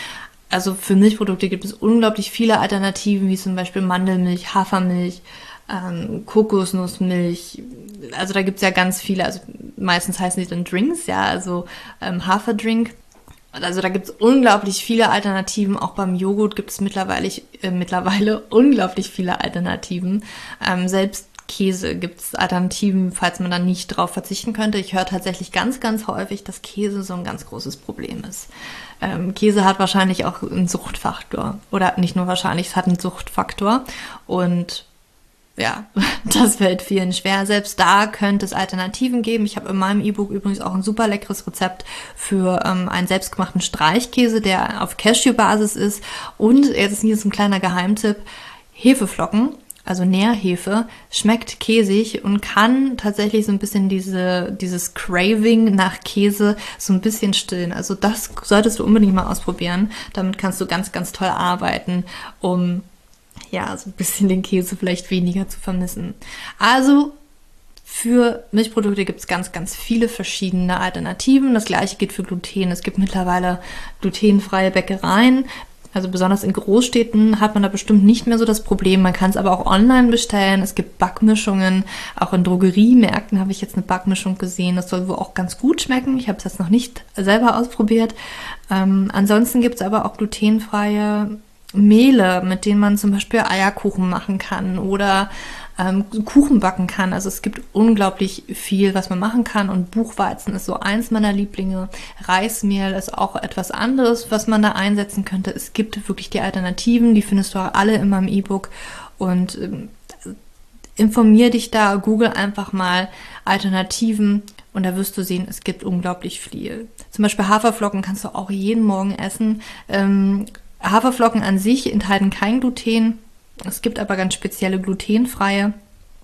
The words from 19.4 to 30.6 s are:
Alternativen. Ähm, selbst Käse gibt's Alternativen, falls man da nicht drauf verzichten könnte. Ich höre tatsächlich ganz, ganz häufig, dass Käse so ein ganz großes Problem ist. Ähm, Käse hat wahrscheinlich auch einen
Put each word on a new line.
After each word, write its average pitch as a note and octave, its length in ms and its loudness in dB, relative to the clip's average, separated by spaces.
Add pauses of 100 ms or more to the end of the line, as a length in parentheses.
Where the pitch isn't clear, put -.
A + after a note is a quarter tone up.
Alternativen. F#3 840 -4 (420)
Ähm, F#3 220 -2
selbst F#3+ 400 -2 (200)
Käse F#3 500 -2
gibt's - 360 -10
Alternativen, F#3 800 0
falls F3 300 -4
man F3+ 100 -4
da F3+ 80 -2
nicht F3+ 280 -2
drauf F3 240 -4
verzichten G3 420 -8
könnte. G#3+ 240 -2
Ich F#3+ 160 -6
höre F#3 120 0
tatsächlich F#3 460 -6
ganz, A3+ 300 -4
ganz A3 260 -4
häufig, G3 380 -8
dass - 160 -14
Käse G3+ 420 -6
so F#3+ 100 -10
ein F3+ 120 -8
ganz - 200 -10
großes - 300 -12
Problem - 480 -12
ist. - 240 -16 (540)
Ähm, F#3 320 -6
Käse G3+ 320 2
hat F#3+ 120 2
wahrscheinlich F#3+ 460 0
auch - 200 -6
einen F3+ 260 -2